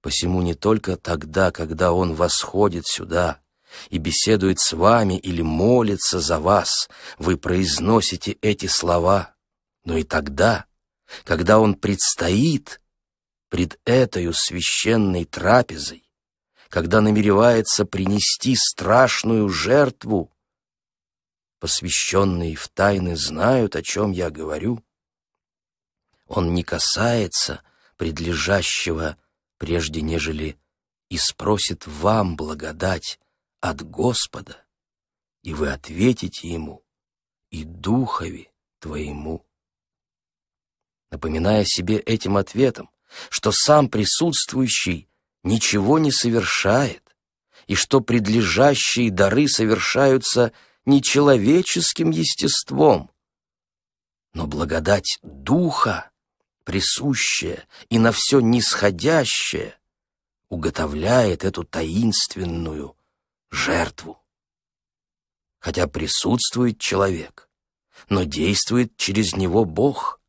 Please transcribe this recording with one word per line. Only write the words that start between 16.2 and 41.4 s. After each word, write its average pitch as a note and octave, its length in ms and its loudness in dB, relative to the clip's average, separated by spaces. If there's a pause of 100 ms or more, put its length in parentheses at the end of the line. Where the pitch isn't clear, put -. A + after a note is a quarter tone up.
когда F2 320 0
намеревается G#2+ 880 4
принести G2+ 680 0
страшную A2 920 2
жертву, A2 880 0 (1200)
посвящённые F2 960 -2
в - 120 -12
тайны F#2+ 480 0
знают, G2 600 0
о D#2 80 -4
чём G#2 280 -2
я F2 200 -4
говорю, D#2 520 -6 (1400)
Он E2+ 280 -2
не F2 100 -2
касается G#2+ 1000 -2 (320)
предлежащего, E2 1200 -4 (400)
прежде D#2+ 440 -4
нежели D#2 580 -6 (480)
и - 100 -8
спросит - 680 -2
вам F2 480 0
благодать D#2 840 -6 (420)
от - 240 -6
Господа, - 760 -4 (840)
и E2 100 -10
вы D2+ 180 -4
ответите E2+ 760 -2
Ему D#2+ 360 -10 (680)
и D#2 120 -12
Духови F2+ 840 -4 (300)
Твоему. D2+ 680 -10 (1700)
Напоминая E2 520 -2